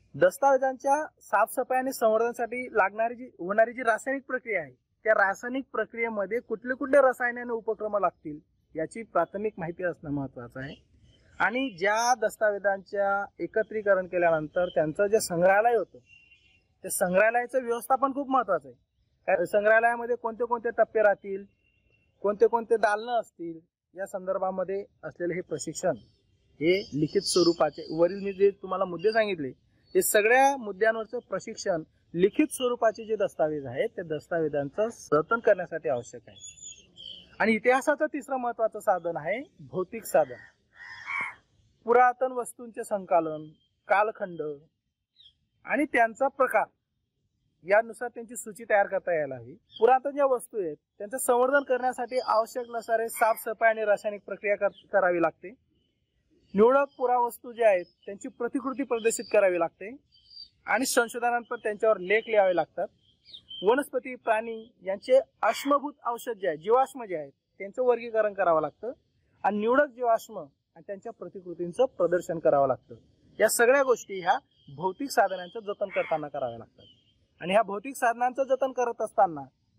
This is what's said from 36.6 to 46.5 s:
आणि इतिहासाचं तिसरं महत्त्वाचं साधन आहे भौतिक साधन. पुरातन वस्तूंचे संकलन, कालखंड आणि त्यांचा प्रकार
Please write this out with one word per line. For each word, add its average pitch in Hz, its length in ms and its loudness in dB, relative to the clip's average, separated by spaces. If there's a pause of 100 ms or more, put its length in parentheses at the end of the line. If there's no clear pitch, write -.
आणि 208 140 4
इतिहासाचं 262 540 2
तिसरं 269 300 -6
महत्त्वाचं 233 420 -2
साधन 170 380 0
आहे 180 260 -4 (180)
भौतिक 180 440 -8
साधन. 139 320 2 (1500)
पुरातन 247 480 4
वस्तूंचे 240 520 -10
संकलन, 165 640 -2 (400)
कालखंड 202 540 -2 (1200)
आणि 247 200 -2
त्यांचा 233 440 0
प्रकार 240 360 2 (1000)